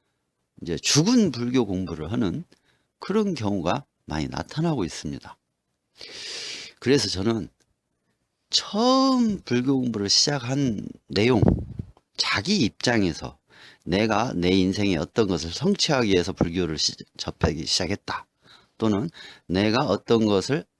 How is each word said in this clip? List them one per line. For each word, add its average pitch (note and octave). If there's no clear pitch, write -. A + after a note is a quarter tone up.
이제 D#2+
죽은 F#3+
불교 A#2+
공부를 F#2
하는 A#2+
그런 G3+
경우가 G2+
많이 D2+
나타나고 C3+
있습니다. -
그래서 B2
저는 G2
처음 B3
불교 B2+
공부를 A2
시작한 C3
내용, A2
자기 F3
입장에서 G2
내가 A2
내 F2
인생에 F#2+
어떤 G2+
것을 E2
성취하기 C3+
위해서 F2+
불교를 E2+
시-, -
접하기 -
시작했다, -
또는 A2
내가 G#2+
어떤 A2
것을 G#2